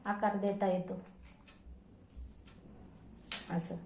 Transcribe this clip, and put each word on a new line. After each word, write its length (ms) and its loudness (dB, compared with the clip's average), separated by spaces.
आकार 300 4
देता 300 6
येतो 280 4
असं. 240 0